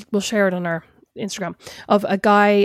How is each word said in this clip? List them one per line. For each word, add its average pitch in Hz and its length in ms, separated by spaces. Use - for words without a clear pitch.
we'll 202 80
share 202 260
it 185 60
on 180 140
our 165 180
Instagram 185 360
of 208 200
a 196 80
guy, 208 480